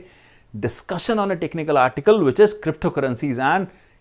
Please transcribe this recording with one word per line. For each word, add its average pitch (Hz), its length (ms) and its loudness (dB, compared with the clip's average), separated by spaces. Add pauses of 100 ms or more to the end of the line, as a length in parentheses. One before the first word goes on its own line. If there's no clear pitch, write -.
(580)
discussion 175 580 -4
on 196 160 -2
a 175 120 -4
technical 156 320 -4
article 135 440 2
which 139 200 2
is 208 100 8 (180)
cryptocurrencies 135 720 -2
and 165 260 0 (360)